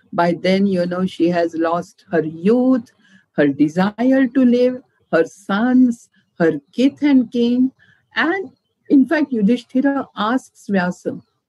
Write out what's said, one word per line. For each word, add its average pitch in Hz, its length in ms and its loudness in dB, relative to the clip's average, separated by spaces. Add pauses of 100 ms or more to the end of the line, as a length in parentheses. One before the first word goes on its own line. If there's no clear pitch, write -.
(120)
By 170 200 0
then, 190 340 0
you 180 200 -2
know, 180 200 -4
she 170 220 -2
has 170 260 -2
lost 165 560 -6
her 160 140 0
youth, 226 640 0 (420)
her 147 160 0
desire 196 800 0
to 254 180 0
live, 247 380 0 (300)
her 165 120 2
sons, 240 840 0 (300)
her 160 220 0 (120)
kith 269 300 -2
and 262 280 2
kin. 247 420 0 (420)
And 330 360 -2 (380)
in 269 180 4
fact, 311 260 -2
Yudhishthira 247 840 -2
asks 226 520 -6
Vyasa, 180 520 -4 (280)